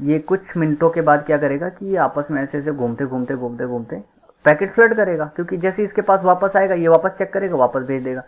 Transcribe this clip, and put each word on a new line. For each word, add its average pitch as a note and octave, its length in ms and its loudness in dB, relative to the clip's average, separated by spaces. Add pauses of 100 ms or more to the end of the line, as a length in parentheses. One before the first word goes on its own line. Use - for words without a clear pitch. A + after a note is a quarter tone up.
ये D3 180 0
कुछ F#3+ 380 -4
मिनटों D#3+ 340 2
के E3+ 100 -2
बाद D3 260 2
क्या D3+ 120 2
करेगा D3 300 -2
कि F#3 180 -12
ये G3 100 -2
आपस D3 340 0
में C#3 120 -2
ऐसे C#3 160 -6
ऐसे D3 140 -4
घूमते, B2 320 -4
घूमते, B2+ 300 -6
घूमते, B2 320 -8
घूमते B2 360 -8 (420)
पैकेट F#3+ 280 4
फ्लड A3+ 240 6
करेगा, F3 280 0 (120)
क्योंकि F3 200 -6
जैसे F#3 280 -2
इसके G3+ 180 -4
पास F#3+ 220 2
वापस F#3 320 2
आएगा, F#3+ 180 2
ये E3+ 140 2
वापस E3 220 6
चेक F#3 220 -6
करेगा, G3 240 -2
वापस B2+ 260 2
भेज C3 200 -4
देगा, B2+ 260 -6